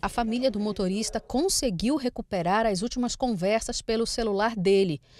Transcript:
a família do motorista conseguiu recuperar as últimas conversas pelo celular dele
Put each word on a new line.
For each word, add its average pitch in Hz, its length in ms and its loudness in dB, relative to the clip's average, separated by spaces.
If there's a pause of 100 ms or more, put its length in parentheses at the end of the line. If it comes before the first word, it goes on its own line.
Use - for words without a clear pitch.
a 196 60 -2
família 240 420 0
do 208 120 -4
motorista 208 580 -2
conseguiu 254 760 0
recuperar 214 680 0
as 196 160 2
últimas 240 320 -2
conversas 220 680 -2
pelo 226 260 -2
celular 220 480 0
dele 190 460 4 (180)